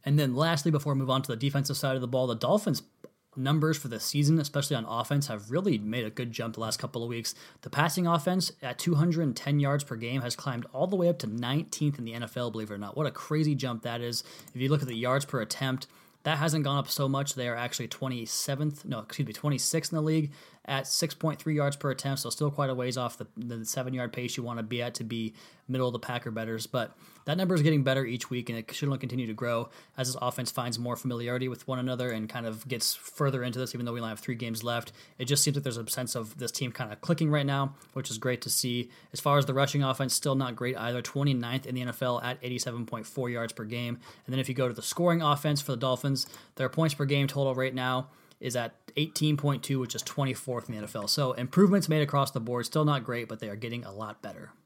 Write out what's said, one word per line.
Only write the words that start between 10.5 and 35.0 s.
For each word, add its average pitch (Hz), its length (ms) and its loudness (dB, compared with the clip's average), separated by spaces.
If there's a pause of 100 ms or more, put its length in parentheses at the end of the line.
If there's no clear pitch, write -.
all 147 140 0
the 196 80 0
way 175 120 4
up 175 120 2
to - 80 -4
nineteenth 135 720 0
in 117 60 -6
the 113 100 -8
N 117 80 -6
F 110 120 -10
L, 123 140 -2
believe 107 220 -6
it - 20 -8
or 101 60 -8
not. 101 180 -8
What 151 80 0
a 131 60 0
crazy 151 420 2
jump 123 300 -2
that 120 180 -4
is. 120 220 -4 (320)
If 123 40 -8
you 131 100 2
look 147 120 4
at 135 60 -4
the 120 80 -4
yards 127 300 2
per 131 140 -2
attempt, 131 460 -2 (380)
that 151 160 2
hasn't 156 240 4
gone 139 160 2
up 139 100 -4
so 139 180 0
much. 139 280 0
They 123 120 -2
are 117 80 -2
actually 120 340 -4
twenty-seventh, 135 960 -2
no, 117 160 -4
excuse - 260 -4
me, 110 60 -8
twenty-sixth 147 580 0
in 165 60 0
the 156 40 2
league 156 300 4 (340)
at 139 220 -2
six - 260 0
point 151 260 -2
three 156 160 0
yards 143 200 2
per 143 160 -2
attempt, 135 300 -2
so 117 100 -4
still 147 180 0
quite 143 220 0
a 127 40 0
ways 123 220 -2
off 123 200 -4
the, 107 100 -10 (100)
the 117 280 -6
seven-yard 127 480 -2
pace 123 220 -4
you 127 60 -4
wanna 117 220 -4
be 117 180 -2
at 120 140 -4
to - 80 -6
be 113 300 -4 (340)
middle 127 200 2
of 120 60 0
the 117 60 -4
Packer 120 300 -4
betters. 113 380 -4
But 117 280 -4 (300)
that 156 120 0
number 185 180 2
is 151 80 6
getting 151 200 6
better 131 220 4
each 117 240 -4
week, 123 200 -4
and 113 100 -4
it - 140 -10
should 147 140 -2
only 135 120 0
continue 127 260 -2
to 110 80 -4
grow 117 360 -2 (280)
as 131 100 0
this 127 140 -4
offense 123 300 -2
finds 120 260 -4
more 120 180 -2
familiarity 123 520 -2
with 120 200 -8
one 127 120 -2
another 127 320 -2
and 110 180 -4
kind 120 160 -6
of 110 220 -6
gets 120 260 0
further 135 500 0
into 123 140 -2
this, 127 160 -4
even 120 120 -4
though 120 80 -4
we 120 60 -4
only 113 100 -4
have 107 100 -8
three 123 160 -4
games 113 280 -4
left. 117 280 -2 (260)